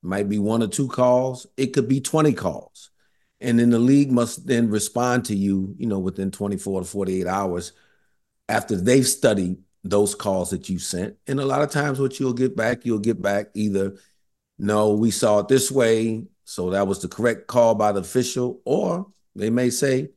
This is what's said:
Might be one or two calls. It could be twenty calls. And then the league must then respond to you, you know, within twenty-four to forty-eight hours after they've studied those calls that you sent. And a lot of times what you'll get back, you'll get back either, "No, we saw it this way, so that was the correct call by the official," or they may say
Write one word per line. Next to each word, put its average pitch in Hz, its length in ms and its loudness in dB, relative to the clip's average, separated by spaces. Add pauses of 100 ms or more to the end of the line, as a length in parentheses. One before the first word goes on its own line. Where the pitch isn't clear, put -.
Might 98 260 -4
be 104 100 0
one 110 240 0
or 107 60 -2
two 135 200 -4
calls. 127 580 0 (100)
It 131 120 0
could 127 200 0
be 135 120 2
twenty 156 320 2
calls. - 580 -8 (500)
And 120 180 2
then 120 120 4
the 117 80 4
league 135 320 4
must 120 360 0
then 117 220 2
respond 120 580 0
to 107 100 -4
you, 98 420 -2
you - 80 -6
know, 101 140 -2
within 95 320 -4
twenty-four 98 480 -4
to 87 60 -8
forty-eight 95 420 -4
hours 92 440 -4 (760)
after 110 280 -2
they've 120 300 4
studied 95 520 0 (260)
those 101 300 2
calls 95 360 -2
that 92 180 -8
you 92 100 -2
sent. - 380 -6 (100)
And 135 140 -2
a 135 40 -4
lot 135 180 0
of 151 80 -2
times 143 280 -2
what 135 220 -2
you'll 131 140 0
get 127 220 0
back, 120 280 -2
you'll 110 140 0
get 101 240 -2
back 101 320 -2
either, 98 420 -2 (600)
"No, 107 360 2
we 110 180 2
saw 104 280 4
it 95 80 -6
this 131 220 4
way, 113 560 0 (180)
so 90 260 -6
that 98 180 0
was 95 120 -2
the 90 80 -8
correct 117 380 -2
call 117 280 4
by 104 180 2
the 98 80 -2
official," 123 640 -4
or 185 420 -2 (300)
they 104 140 -2
may 123 200 2
say 135 460 -2